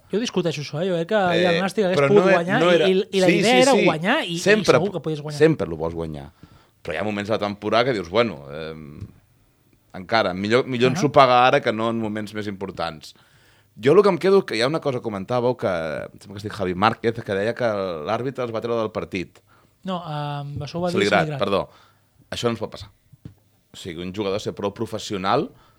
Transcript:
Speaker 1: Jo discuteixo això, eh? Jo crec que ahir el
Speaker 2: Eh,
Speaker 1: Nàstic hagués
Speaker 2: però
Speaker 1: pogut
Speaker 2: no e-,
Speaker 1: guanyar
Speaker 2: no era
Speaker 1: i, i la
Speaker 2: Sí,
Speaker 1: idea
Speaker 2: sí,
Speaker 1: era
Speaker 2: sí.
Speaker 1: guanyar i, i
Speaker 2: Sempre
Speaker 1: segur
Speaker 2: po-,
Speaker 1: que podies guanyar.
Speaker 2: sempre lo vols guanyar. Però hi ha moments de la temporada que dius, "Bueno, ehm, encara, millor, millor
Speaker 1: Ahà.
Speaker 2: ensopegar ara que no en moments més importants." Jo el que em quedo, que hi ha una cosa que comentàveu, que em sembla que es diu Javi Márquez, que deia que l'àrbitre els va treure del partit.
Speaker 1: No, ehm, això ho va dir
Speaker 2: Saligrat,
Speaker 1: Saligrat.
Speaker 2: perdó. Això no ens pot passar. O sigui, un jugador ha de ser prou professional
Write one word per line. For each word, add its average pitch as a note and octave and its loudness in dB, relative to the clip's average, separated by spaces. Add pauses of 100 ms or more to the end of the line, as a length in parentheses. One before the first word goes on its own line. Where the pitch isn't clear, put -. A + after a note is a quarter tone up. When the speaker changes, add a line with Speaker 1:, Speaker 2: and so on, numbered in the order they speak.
(100)
Speaker 1:
Jo F#3 -2
discuteixo E3 -4
això, D3+ -8
eh? G3 -4
Jo F3+ -2
crec E3+ -4
que G#3+ 2
ahir F3 2
el F3 2
Speaker 2:
Eh, F#3 0
Speaker 1:
Nàstic G3 0
hagués F#3 2
Speaker 2:
però - 4
Speaker 1:
pogut G3+ 8
Speaker 2:
no F#3+ 6
e-, - 8
Speaker 1:
guanyar F3+ 0
Speaker 2:
no F3 6
era D#3+ 4
Speaker 1:
i, F#3+ 2 (160)
i F#3+ 2
la F#3 6
Speaker 2:
Sí, E3+ 4
Speaker 1:
idea G#3+ 4
Speaker 2:
sí, B3+ 6
Speaker 1:
era B3+ 6
Speaker 2:
sí. G3 4
Speaker 1:
guanyar F3 0
i, E3+ -6
i E3+ -6
Speaker 2:
Sempre G3 4
Speaker 1:
segur F3 2
Speaker 2:
po-, F3+ -8
Speaker 1:
que C#3+ -8
podies D#3 -6
guanyar. D3+ -10
Speaker 2:
sempre D3 4
lo D#2+ -6
vols E2 -4
guanyar. D#2 -8 (560)
Però D#2 -6
hi - -4
ha G2+ -2
moments G#2 -4
de G#2+ 2
la F#2 -6
temporada G#2+ 0
que C3 0
dius, E2+ -10
"Bueno, G2 0 (100)
ehm, D#2 -12 (1000)
encara, F#2+ 0
millor, G#2+ 0
millor B2 2
Speaker 1:
Ahà. D3+ -2
Speaker 2:
ensopegar C3+ 6 (120)
ara C#3 4
que A#2+ 0
no A2+ -2
en A2+ -4
moments G#2+ -8
més G#2 -6
importants." E2+ -10 (640)
Jo B2 2
el G3 8
que G3+ 2
em F3 2
quedo, F#3+ 4 (100)
que A#2 -4
hi A2 0
ha - 4
una D#3+ -4
cosa C3 -4
que G#2+ -10
comentàveu, A#2 -2
que A#2 -2
em D#2+ -6
sembla G2+ -18
que - -
es G#2 -10
diu G2 -8
Javi F#2 -2
Márquez, A2 0
que G#2 -6
deia G#2+ -2
que B2 -4 (420)
l'àrbitre B2 -4
els A#2 -4
va G#2+ -4
treure A#2 -2
del G#2+ -2
partit. F2 -8 (440)
Speaker 1:
No, F#3 -6
ehm, D3 -8 (100)
això E3+ -10
ho - -4
va F3 -2
dir F3 -2
Speaker 2:
Saligrat, F#3 2
Speaker 1:
Saligrat. D3 -6
Speaker 2:
perdó. G2+ 0 (720)
Això A#2+ -4
no A#2 0
ens G#2 -12
pot G2+ -8
passar. - -16 (840)
O - -20
sigui, F2 -12
un F#2 -8
jugador G2+ -2
ha - -6
de - -10
ser F#2 -6
prou G2 -4
professional G#2+ -2 (340)